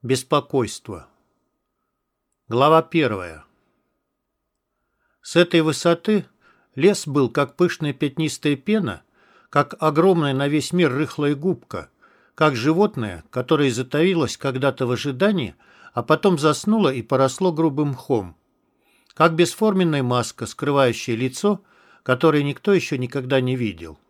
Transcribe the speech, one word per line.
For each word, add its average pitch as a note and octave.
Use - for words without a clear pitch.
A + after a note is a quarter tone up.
Беспокойство. B2+
Глава D3
первая. G2+
С -
этой F3
высоты E3+
лес F#3
был C3+
как -
пышная D#3
пятнистая D3
пена, C#3+
как C#3+
огромная D#3
на C#3
весь D3
мир E3+
рыхлая D3
губка, C#3+
как D3+
животное, B2
которое C#3
затаилось D3
когда-то C3
в A#2+
ожидании, C3+
а A#2+
потом D#3+
заснуло D#3
и C3
поросло C3+
грубым D3+
мхом, G#2+
как D#3+
бесформенная E3+
маска, B2
скрывающая B2+
лицо, C3
которое D3
никто C#3+
еще D#3+
никогда B2+
не B2+
видел. E2